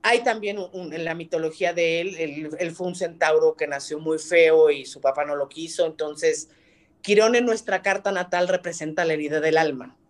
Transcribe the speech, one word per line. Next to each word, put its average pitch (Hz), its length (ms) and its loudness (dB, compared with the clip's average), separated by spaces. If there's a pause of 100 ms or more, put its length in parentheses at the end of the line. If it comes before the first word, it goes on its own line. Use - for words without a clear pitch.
Hay 240 220 2
también 208 360 -2
un, 180 120 -10
un, 175 220 -10
en 165 100 -6
la 165 120 -4
mitología 165 580 -4
de 170 260 0
él, 180 180 -6
él, 151 400 -6
él 170 140 -4
fue 180 160 -8
un 180 80 -6
centauro 160 640 2
que 151 100 -4
nació 143 320 -8
muy 160 200 -2
feo 160 500 6
y 139 160 -2
su - 160 -16
papá 143 240 0
no 147 100 -6
lo 139 140 -4
quiso, 165 360 -4
entonces 156 640 -2 (520)
Quirón 214 340 4
en 240 100 2
nuestra 214 360 -2
carta 196 320 -2
natal 180 340 -2
representa 170 560 -2
la 160 100 0
herida 151 280 -2
del 160 160 4
alma. 135 380 0 (140)